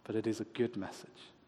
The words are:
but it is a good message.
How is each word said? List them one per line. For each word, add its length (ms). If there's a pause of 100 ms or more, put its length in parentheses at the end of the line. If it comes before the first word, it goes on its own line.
but 100
it 120
is 140
a 40
good 320
message. 560 (160)